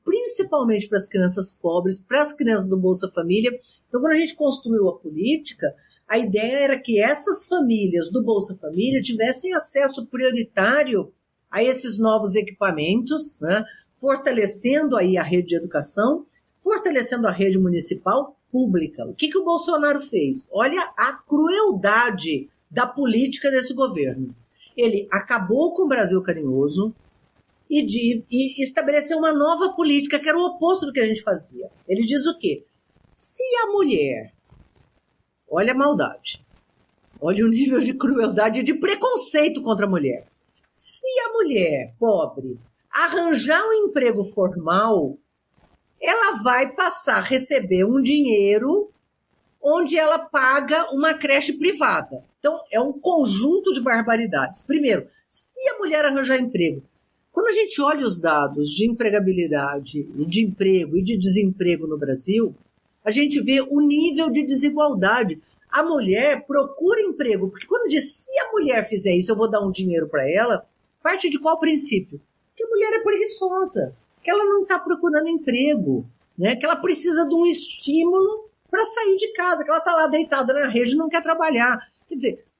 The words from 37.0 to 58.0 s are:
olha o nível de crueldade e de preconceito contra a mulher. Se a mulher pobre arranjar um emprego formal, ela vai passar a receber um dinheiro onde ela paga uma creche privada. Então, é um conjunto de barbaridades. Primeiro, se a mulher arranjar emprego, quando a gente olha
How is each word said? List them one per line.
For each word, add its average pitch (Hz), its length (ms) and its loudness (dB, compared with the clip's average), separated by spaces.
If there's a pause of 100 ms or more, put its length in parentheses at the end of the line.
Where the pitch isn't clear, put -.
olha 202 240 0
o 226 40 4
nível 254 300 2
de - 140 0
crueldade 226 680 0
e - 20 -4
de 294 100 0
preconceito 392 880 0
contra 208 240 0
a 202 40 0
mulher. 151 360 -2 (460)
Se - 340 -6 (220)
a 453 60 -6
mulher 185 640 0
pobre 147 600 -2 (320)
arranjar 320 720 0
um 440 100 0
emprego 254 500 0
formal, 185 920 0 (840)
ela 392 400 0
vai 254 320 2
passar - 440 -2
a 190 40 0
receber 196 640 0
um 254 160 2
dinheiro 254 880 2 (720)
onde 320 360 2
ela 311 220 4
paga 285 720 0
uma 294 220 2
creche 294 400 0
privada. 240 720 -2 (120)
Então, 320 220 -2 (100)
é 220 120 2
um 277 100 -2
conjunto 294 800 2
de 294 60 -4
barbaridades. 226 840 0
Primeiro, 277 460 0 (180)
se - 440 -6
a 440 80 -2
mulher 311 260 0
arranjar 269 340 0
emprego, 170 460 -2 (480)
quando 427 160 0
a 440 60 2
gente 403 280 0
olha 285 240 0